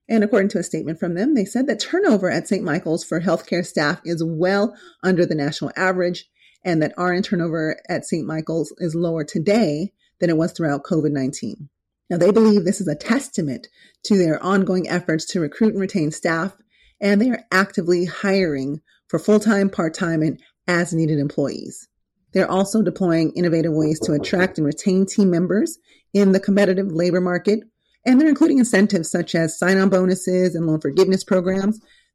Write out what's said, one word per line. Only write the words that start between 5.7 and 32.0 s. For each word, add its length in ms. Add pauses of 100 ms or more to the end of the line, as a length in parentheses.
average, 520 (360)
and 200
that 120
R 160
N 120
turnover 540 (120)
at 160
Saint 220
Michael's 500
is 160
lower 300
today 680 (280)
than 100
it 80
was 140
throughout 320
covid 280
nineteen. 560 (440)
Now, 60
they 140
believe 320
this 160
is 80
a 80
testament 760 (340)
to 140
their 260
ongoing 440
efforts 400
to 120
recruit 340
and 80
retain 300
staff, 440 (440)
and 200
they 120
are 200
actively 540
hiring 760 (260)
for 100
full-time, 520
part-time, 520
and 180 (280)
as-needed 520
employees. 680 (460)
They're 180
also 300
deploying 500
innovative 420
ways 280
to 100
attract 460
and 100
retain 380
team 260
members 480 (340)
in 200
the 60
competitive 520
labor 300
market, 400 (440)
and 140
they're 100
including 300
incentives 500
such 240
as 240
sign-on 320
bonuses 640
and 140
loan 140
forgiveness 420
programs. 560 (360)